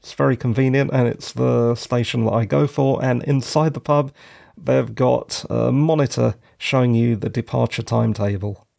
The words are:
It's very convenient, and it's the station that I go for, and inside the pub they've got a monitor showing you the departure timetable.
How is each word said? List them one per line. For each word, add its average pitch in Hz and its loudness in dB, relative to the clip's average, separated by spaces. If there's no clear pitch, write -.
It's - -20
very 135 0
convenient, 131 0
and 127 2
it's - -8
the 120 0
station 120 -2
that 110 2
I 113 2
go 143 2
for, 135 0
and 123 0
inside 147 0
the 120 -8
pub 147 0
they've 127 0
got 127 0
a 117 0
monitor 135 2
showing 123 2
you 117 2
the 113 -6
departure 120 -4
timetable. 104 -2